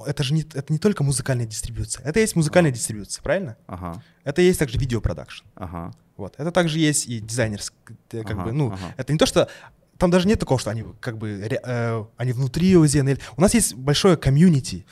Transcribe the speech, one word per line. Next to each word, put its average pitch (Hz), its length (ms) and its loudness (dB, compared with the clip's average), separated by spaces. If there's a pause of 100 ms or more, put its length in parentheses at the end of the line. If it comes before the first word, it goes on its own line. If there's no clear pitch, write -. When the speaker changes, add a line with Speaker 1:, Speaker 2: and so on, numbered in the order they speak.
Speaker 1:
это 143 160 -4
же 131 100 -2
не, 160 80 0
это 151 320 -6
не 156 60 -2
только 208 240 0
музыкальная 127 420 -2
дистрибьюция, 110 600 -10
это 156 140 0
есть 220 160 0
музыкальная 160 360 4
Speaker 2:
Ага. 120 80 -4
Speaker 1:
дистрибьюция, - 440 -8
правильно? 147 320 -4 (120)
Speaker 2:
Ага. 87 340 -10 (220)
Speaker 1:
Это 143 180 0
есть 180 180 4
также 117 200 -2
видеопродакшн. 104 680 -4 (100)
Speaker 2:
Ага. 85 380 -12 (240)
Speaker 1:
Вот. 95 200 -14
Это 160 140 -6
также 165 280 -2
есть 151 280 0
и 120 140 -8
дизайнерск-, 110 520 -4 (380)
э, 113 120 -8
как 107 80 -8
Speaker 2:
Ага, 95 140 -4
Speaker 1:
бы, 113 80 -4
ну, 143 200 0
Speaker 2:
ага. 92 240 -10
Speaker 1:
это 135 160 -4
не 156 60 0
то, 269 60 6
что 170 220 2 (500)
там 180 140 2
даже 180 180 4
нет 220 100 2
такого, - 220 0
что - 80 -4
они 110 160 -6 (160)
как 113 160 -8
бы 104 280 -8
ре-, 123 160 -4
э, 117 440 -4 (100)
они 127 160 -2
внутри 160 460 4
Узен. 143 320 6
Или, 135 100 0 (160)
у 147 60 0
нас 208 120 4
есть 220 220 2
большое 143 400 4
комьюнити 139 760 4